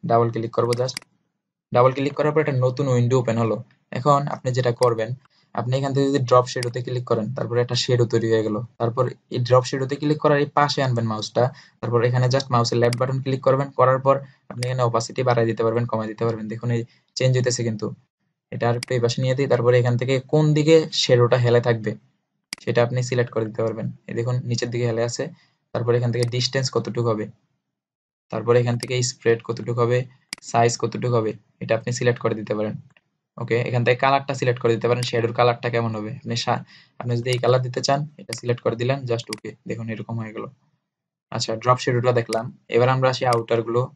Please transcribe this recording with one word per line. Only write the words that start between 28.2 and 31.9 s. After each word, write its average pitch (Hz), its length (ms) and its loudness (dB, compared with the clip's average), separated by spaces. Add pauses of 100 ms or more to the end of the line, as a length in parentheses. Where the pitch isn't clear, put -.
তারপর 113 240 0
এখান 120 220 2
থেকে 120 240 -6
স্প্রেড 120 420 0
কতটুকু 120 380 -6
হবে, 120 180 2 (420)
সাইজ 117 360 2
কতটুকু 117 380 -2
হবে, 110 160 0 (280)
এটা 117 160 -2
আপনি 113 180 -6